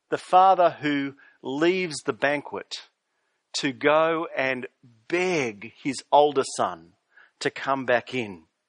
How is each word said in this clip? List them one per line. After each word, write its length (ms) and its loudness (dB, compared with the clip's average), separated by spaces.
The 80 -2
father 640 4
who 340 -2
leaves 640 -2
the 80 -2
banquet 760 -6
to 180 -4
go 640 2
and 300 -2
beg 640 -2
his 140 -4
older 320 6
son 360 -4
to 100 -2
come 360 -4
back 260 0
in. 300 -8